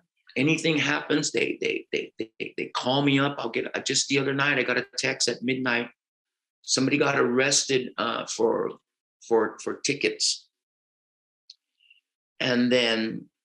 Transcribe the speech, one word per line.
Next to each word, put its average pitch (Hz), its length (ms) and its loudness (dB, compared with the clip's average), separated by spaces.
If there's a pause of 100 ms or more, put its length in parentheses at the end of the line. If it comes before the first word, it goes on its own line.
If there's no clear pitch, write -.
(360)
anything 156 420 2
happens, 147 540 0
they, - 280 -2
they, - 320 -4
they, - 240 -6
they, - 400 -10
they 87 100 -6
call 135 360 -2
me 139 160 4
up. 139 200 0
I'll 120 120 -6
get, - 260 -4
uh, 98 40 -4
just - 280 -2
the 139 120 2
other 135 120 0
night, 139 260 2
I 123 40 2
got 123 160 0
a 123 80 -2 (120)
text 131 280 -2
at 120 160 -2
midnight. 123 460 -2 (720)
Somebody 135 340 2
got 139 220 2
arrested, 131 680 2 (100)
uh, 113 280 -2
for, 110 440 0 (560)
for, 110 380 2
for - 200 -6
tickets. - 640 -2 (1900)
And 123 320 2
then, 113 540 0 (200)